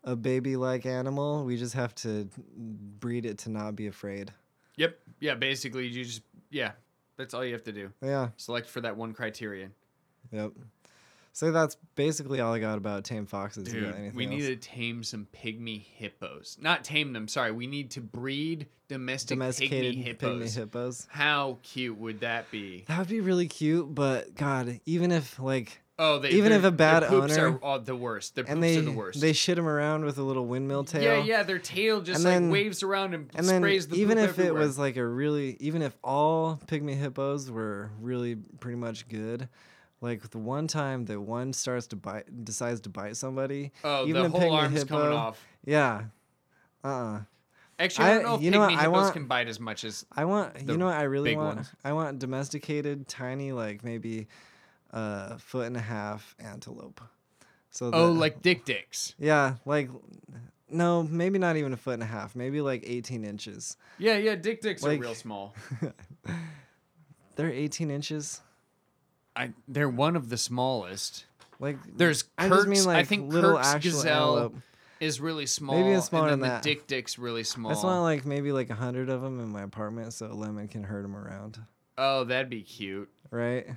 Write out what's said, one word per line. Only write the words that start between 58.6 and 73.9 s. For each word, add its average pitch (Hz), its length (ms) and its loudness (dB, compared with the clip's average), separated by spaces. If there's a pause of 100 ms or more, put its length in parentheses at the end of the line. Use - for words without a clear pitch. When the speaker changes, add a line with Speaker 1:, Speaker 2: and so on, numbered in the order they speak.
Speaker 2:
dicks. - 540 -4
Speaker 1:
Yeah, 143 360 6 (100)
like, 139 240 0 (800)
no, 170 340 4
maybe 170 340 2
not 175 200 4
even 143 160 0
a 120 40 -6
foot 127 180 -2
and 113 80 -4
a 110 40 -4
half, 104 280 -6
maybe, 135 260 -2
like, 135 260 0
eighteen 120 380 -6
inches. 104 500 -10 (240)
Speaker 2:
Yeah, 214 180 4
yeah, 214 180 2
dick 220 260 -4
dicks 214 200 -4
Speaker 1:
Like, 147 180 2
Speaker 2:
are - 20 -4
real 117 140 -4
small. 104 380 -10 (280)
Speaker 1:
<laughs> 151 120 -4 (1400)
they're 156 160 -2
eighteen 147 400 -4
inches? 147 500 -6 (920)
Speaker 2:
I, 127 160 -4 (160)
they're 139 220 2
one 139 260 4
of 127 140 -2
the 120 80 -4
smallest. 120 880 -2 (340)
Speaker 1:
Like, 139 180 -4 (180)
Speaker 2:
There's 160 300 4 (120)
Speaker 1:
I 175 120 2
just 196 180 8
mean, 196 100 2
Speaker 2:
Kirk's, 190 100 6
I 180 80 6
Speaker 1:
like, 170 120 6
Speaker 2:
think 147 260 0
Speaker 1:
little 175 220 8
Speaker 2:
Kirk's 135 120 4
Speaker 1:
actual 147 240 4